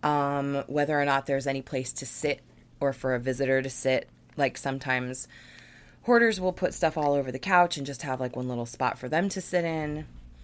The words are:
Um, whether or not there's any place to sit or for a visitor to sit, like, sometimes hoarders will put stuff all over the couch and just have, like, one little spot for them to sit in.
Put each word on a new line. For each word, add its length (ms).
Um, 640
whether 320
or 60
not 200
there's 220
any 140
place 320
to 120
sit 360
or 140
for 220
a 40
visitor 420
to 80
sit, 400
like, 220
sometimes 720
hoarders 360
will 140
put 200
stuff 240
all 160
over 180
the 80
couch 380
and 80
just 180
have, 160
like, 160
one 120
little 180
spot 340
for 100
them 200
to 120
sit 240
in. 400